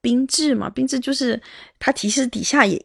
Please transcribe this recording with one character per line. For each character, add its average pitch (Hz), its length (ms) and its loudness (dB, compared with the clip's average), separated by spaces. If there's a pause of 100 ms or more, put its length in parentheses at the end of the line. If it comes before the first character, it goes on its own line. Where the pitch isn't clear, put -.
冰 247 240 2
质 294 300 0
嘛， 202 140 -2
冰 254 160 -2
质 262 140 -2
就 269 140 -2
是 247 260 -2 (380)
它 - 140 0
其 208 180 -2
实 262 160 2
底 220 180 -4
下 269 220 4
也 185 180 2